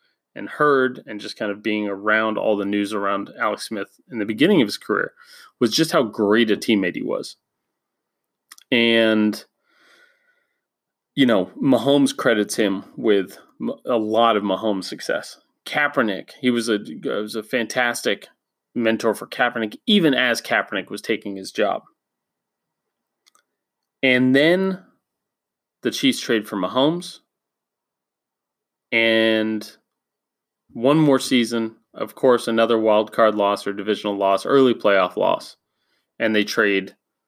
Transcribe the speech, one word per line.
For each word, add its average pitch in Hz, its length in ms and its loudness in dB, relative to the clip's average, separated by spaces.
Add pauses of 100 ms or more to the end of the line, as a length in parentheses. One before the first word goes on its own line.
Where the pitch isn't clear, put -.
(340)
and 104 140 -12
heard, 131 580 0
and 107 140 -12
just 101 180 -14
kind 107 120 -4
of 101 120 -10
being 107 260 -2
around 107 480 0
all 107 200 0
the 101 80 -4
news 101 280 -2
around 101 460 -4
Alex 110 300 -4
Smith 98 200 -8 (220)
in 120 80 -8
the 101 80 -4
beginning 143 340 2
of 107 80 2
his 101 80 -8
career, - 380 -4 (440)
was 113 140 2
just 156 180 0
how 160 120 2
great 110 480 2
a 98 60 2
teammate 95 380 0
he - 80 -8
was. - 340 -8 (1300)
And, 113 720 2 (1700)
you 139 100 4
know, 101 220 2 (140)
Mahomes 135 540 2
credits 107 400 0
him 101 300 -2 (120)
with 104 420 0 (200)
m-, 117 140 -6 (140)
a 127 100 -2
lot 110 400 2
of 101 60 0
Mahomes' 98 420 -4
success. - 560 -8 (240)
Kaepernick, 127 720 -4
he 127 120 0
was 117 180 -2
a, 107 100 2 (240)
was 107 320 -6
a 110 80 -6
fantastic 120 840 -4 (460)
mentor 113 400 0
for - 120 -10
Kaepernick, 120 600 -4
even 180 260 4
as 123 300 0
Kaepernick 101 480 -4
was 104 100 -10
taking 104 360 -6
his 95 140 -14
job. 101 340 -2 (2250)
And 127 340 4
then 185 480 2 (960)
the 123 100 -2
Chiefs 127 300 0
trade 113 260 -2
for 107 100 -8
Mahomes, 131 640 -2 (1700)
and 113 840 0 (960)
one 131 260 2
more 143 200 6
season, 117 580 0 (180)
of 110 200 -10
course, 123 320 2
another 113 320 2
wild 110 320 2
card 110 240 2
loss 101 320 0
or 101 60 -4
divisional 101 420 -4
loss, 98 300 2
early 131 300 4
playoff 98 420 2
loss, 95 400 -2 (640)
and 110 180 -2
they 107 80 2
trade, 101 500 -2 (340)